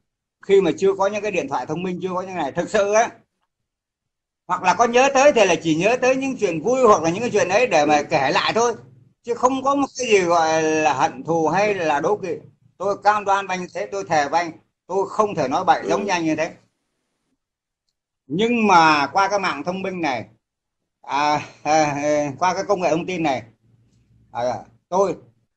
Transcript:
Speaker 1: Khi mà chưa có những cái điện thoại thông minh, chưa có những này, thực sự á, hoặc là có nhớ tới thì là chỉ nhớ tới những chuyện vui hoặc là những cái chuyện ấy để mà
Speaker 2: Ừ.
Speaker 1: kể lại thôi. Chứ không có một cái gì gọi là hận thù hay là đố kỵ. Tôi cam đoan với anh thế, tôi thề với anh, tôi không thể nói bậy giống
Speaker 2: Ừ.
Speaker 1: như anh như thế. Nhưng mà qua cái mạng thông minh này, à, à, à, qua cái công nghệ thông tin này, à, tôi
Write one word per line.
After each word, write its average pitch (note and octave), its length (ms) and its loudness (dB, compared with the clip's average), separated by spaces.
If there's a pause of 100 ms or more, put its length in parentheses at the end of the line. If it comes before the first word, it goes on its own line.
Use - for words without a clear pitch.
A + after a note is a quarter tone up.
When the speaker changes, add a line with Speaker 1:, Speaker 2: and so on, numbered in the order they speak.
(420)
Speaker 1:
Khi G3 200 4
mà E3 160 2
chưa F#3+ 180 2
có G3 120 0
những G#3 140 -4
cái G#3 100 -4
điện D#3 180 -2
thoại B2+ 160 -4
thông D#3 180 -8
minh, F#3 180 -6
chưa F#3 120 -6
có F3+ 80 -4
những F#3 140 -10
này, C#3+ 160 -4
thực F3 180 -6
sự G3+ 240 0
á, A3 160 2 (1400)
hoặc F3+ 160 -4
là F3+ 120 2
có A#3 100 2
nhớ B3 280 4
tới C#4 220 6
thì G#3+ 100 6
là E3+ 180 2
chỉ D#3+ 120 0
nhớ G#3 260 2
tới B3+ 140 2
những C4 220 -4
chuyện E3+ 240 -2
vui B3+ 260 0
hoặc F3 160 6
là E3 60 0
những F#3+ 120 -2
cái A#3+ 100 -4
chuyện F3+ 180 2
ấy A3+ 180 2
để D#3 180 2
mà D3+ 120 4
Speaker 2:
Ừ. C#3+ 120 -2
Speaker 1:
kể C#3 220 0
lại D#3+ 240 0
thôi. A#3 180 0 (500)
Chứ A#3 100 -6
không C4 300 0
có C#4 120 0
một C#4 120 0 (100)
cái B3 100 -6
gì G#3 140 6
gọi E3 420 2
là D#3 300 2
hận C3 300 -2
thù D#3+ 240 0
hay G3+ 280 0
là D#3 240 -2
đố F3 180 -2
kỵ. E3+ 200 -8 (400)
Tôi G3 260 -4
cam G#3 220 2
đoan G3 220 0
với F#3 100 -4
anh F3+ 160 -8
thế, G3 180 -8
tôi G3 120 -6
thề D3 260 0
với E3 120 0
anh, E3 100 -6 (360)
tôi F#3 220 -4
không G#3 260 0
thể C#3+ 120 -2
nói E3 180 -2
bậy D#3 240 2
giống F3+ 120 0
Speaker 2:
Ừ. G3+ 40 -6
Speaker 1:
như G3 60 -4
anh E3+ 140 -2
như D#3 100 0
thế. D#3 160 -4 (1800)
Nhưng A3 400 0
mà D#3 460 6
qua F#3+ 140 2
cái G3+ 120 -2
mạng D3+ 240 -4
thông F#3 180 -6
minh F#3 200 -8
này, B2+ 240 -4 (760)
à, D3 400 -2 (220)
à, D#3 200 2
à, D3 560 -2
qua F3+ 140 0
cái G3 140 -4
công G3 140 0
nghệ E3 80 0
thông E3 160 -2
tin F3+ 180 -4
này, C3 200 -2 (880)
à, A#2+ 120 -6 (460)
tôi F3+ 260 0 (420)